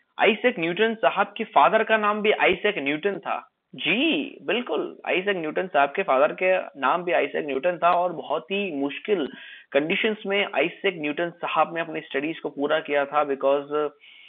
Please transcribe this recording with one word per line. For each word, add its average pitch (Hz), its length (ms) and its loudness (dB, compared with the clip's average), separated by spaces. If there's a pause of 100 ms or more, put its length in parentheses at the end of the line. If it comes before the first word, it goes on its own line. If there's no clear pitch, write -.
(180)
Isaac 185 400 2
Newton 175 360 0
साहब 202 420 0
के 226 80 -6
father 175 400 4
का 220 120 2
नाम 214 260 0
भी 208 100 4
Isaac 175 460 2
Newton 151 400 -2
था। - 340 -8 (220)
जी 202 680 0
बिल्कुल, 196 640 -4
आइजैक 190 300 0
न्यूटन 170 300 -4
साहब 143 300 2
के 196 60 2
फादर 160 400 4
के 185 380 0
नाम 156 240 2
भी 175 80 -2
आइजैक 147 340 0
न्यूटन 147 320 -2
था। 170 140 4
और 180 200 0
बहुत 156 320 -6
ही 196 280 -4
मुश्किल 139 560 -2 (440)
conditions 196 440 0 (100)
में 196 280 0
आइजैक 170 420 0
न्यूटन 156 340 -4
साहब 160 440 0
ने 165 60 -2
अपनी 160 200 -6
studies 151 380 -4
को 156 100 -6
पूरा 147 320 -2
किया 143 260 0
था, 151 200 0
because, 143 640 0 (380)